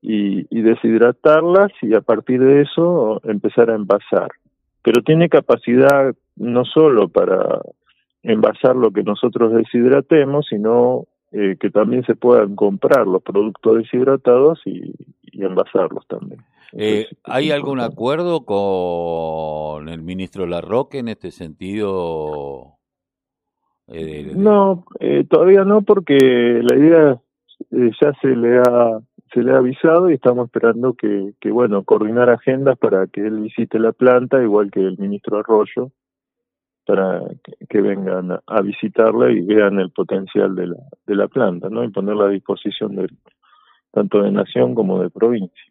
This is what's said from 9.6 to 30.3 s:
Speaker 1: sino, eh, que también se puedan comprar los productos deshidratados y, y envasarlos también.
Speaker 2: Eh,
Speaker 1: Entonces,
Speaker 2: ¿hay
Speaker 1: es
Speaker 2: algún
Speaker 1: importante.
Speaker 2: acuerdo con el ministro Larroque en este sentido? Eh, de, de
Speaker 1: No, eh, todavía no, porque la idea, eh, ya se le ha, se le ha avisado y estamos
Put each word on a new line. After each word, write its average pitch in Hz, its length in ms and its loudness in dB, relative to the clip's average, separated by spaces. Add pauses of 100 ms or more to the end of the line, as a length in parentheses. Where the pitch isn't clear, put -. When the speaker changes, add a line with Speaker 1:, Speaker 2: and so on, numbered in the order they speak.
Speaker 1:
sino, 120 560 0 (260)
eh, 101 280 -2
que 101 100 -2
también 120 360 0
se 113 100 0
puedan 110 400 2
comprar 104 500 0
los 92 160 0
productos 107 560 -2
deshidratados 131 880 0
y, 95 280 -12 (300)
y - 200 -14
envasarlos 92 640 -4
también. - 340 -14 (320)
Speaker 2:
Eh, 107 360 -4
Speaker 1:
Entonces, - 140 -20
Speaker 2:
¿hay 139 260 -4
Speaker 1:
es 151 40 0
Speaker 2:
algún 139 260 -6
Speaker 1:
importante. 117 140 -6
Speaker 2:
acuerdo 151 520 -4
con 82 1400 -6
el 82 120 -14
ministro 92 440 -10
Larroque 87 540 -6
en 117 100 -10
este 95 220 -12
sentido? 78 1500 -10 (1080)
Eh, 80 160 -14
de, 76 220 -12
de 76 100 -12
Speaker 1:
No, 196 480 2 (160)
eh, 143 300 0
todavía 185 340 6
no, 208 180 2
porque 131 800 2
la 123 140 2
idea, 151 460 4 (500)
eh, 123 200 2 (100)
ya 147 200 2
se 131 140 2
le 120 240 2
ha, 120 400 2 (340)
se 123 100 0
le 127 100 0
ha 135 40 4
avisado 160 520 2
y 160 60 2
estamos 123 320 0